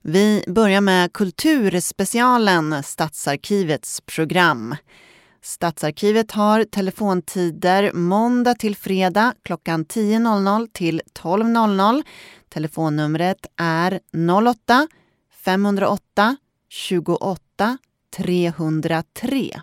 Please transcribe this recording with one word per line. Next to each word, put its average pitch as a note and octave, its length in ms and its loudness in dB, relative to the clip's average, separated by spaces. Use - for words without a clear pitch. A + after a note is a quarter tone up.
Vi G3+ 460 2
börjar G3+ 340 4
med F#3 320 2
Kulturspecialen, G3 1700 0
Stadsarkivets D#3 1160 -4
program. D3+ 760 0
Stadsarkivet G3+ 920 -2
har G#3+ 320 2
telefontider F#3 1300 0
måndag A#3 600 2
till G#3+ 200 -4
fredag G3 580 0
klockan E3 420 -4
tio A3 340 0
noll A3 240 2
noll G#3+ 240 0
till E3 340 -4
tolv G#3 360 -2
noll A3+ 260 2
noll. A3 280 2
Telefonnumret D#3 960 -2
är E3+ 420 0
noll F3 360 4
åtta, B3 400 2
femhundraåtta, G3+ 1040 0
tjugoåtta, F#3 1080 -4
trehundratre. E3+ 1500 -2